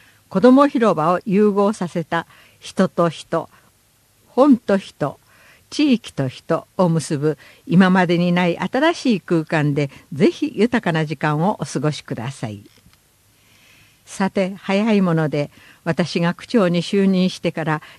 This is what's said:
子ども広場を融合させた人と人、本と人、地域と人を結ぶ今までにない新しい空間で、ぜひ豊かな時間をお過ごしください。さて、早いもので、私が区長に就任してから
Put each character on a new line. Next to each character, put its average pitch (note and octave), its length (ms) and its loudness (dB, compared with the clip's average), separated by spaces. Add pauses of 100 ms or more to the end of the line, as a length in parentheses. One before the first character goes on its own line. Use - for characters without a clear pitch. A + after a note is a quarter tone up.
(280)
子 F#3+ 120 -4
ど B3 120 6
も C#4+ 160 6
広 A3+ 260 0
場 D3+ 180 0
を F3+ 120 -2
融 G#3 260 2
合 G3+ 220 0
さ F#3 160 -6
せ E3+ 160 -6
た E3+ 220 -4 (320)
人 - 300 -2
と E3+ 200 0
人、 - 400 -6 (800)
本 C4+ 280 4
と - 200 -2
人、 - 420 -6 (520)
地 D4 240 2
域 - 180 -6
と C3+ 160 -4
人 - 380 -4 (100)
を F3+ 120 2
結 E3 300 -2
ぶ D3+ 200 -2 (280)
今 F#3 240 4
ま F#3 160 4
で E3+ 120 0
に F3 140 0
な F3+ 160 2
い E3+ 100 -2
新 D4 360 0
し B3 220 -2
い D#3+ 40 -4
空 E3 240 -2
間 D3 300 0
で、 D3 160 -2 (220)
ぜ F3 180 2
ひ D4+ 240 -6
豊 A3 280 0
か F3 100 -2
な D#3 140 -2
時 D3+ 100 -8
間 D3+ 240 -2
を F#3+ 200 0
お D3+ 40 -6
過 C#3+ 140 -8
ご D3 140 -2
し - 100 -10
く - 120 -10
だ A2+ 180 -10
さ - 160 -10
い。 G2+ 140 -14 (1400)
さ - 240 -4
て、 F#3+ 280 -4
早 G#3 360 -2
い G3+ 80 4
も F3 140 2
の D#3 140 0
で、 C#3+ 220 -4 (340)
私 E3+ 360 -2
が E3+ 140 0
区 - 140 -20
長 G3+ 200 2
に F3 140 0
就 G3 240 0
任 F#3 240 2
し - 80 -14
て E3+ 140 -4
か D#3+ 120 -6
ら D#3 180 -2 (160)